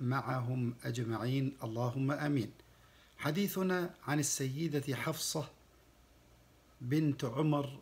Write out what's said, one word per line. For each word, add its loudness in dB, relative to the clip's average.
معهم 0
أجمعين، 0
اللهم 0
آمين. 0
حديثنا 0
عن 2
السيدة 0
حفصة -2
بنت 2
عمر 0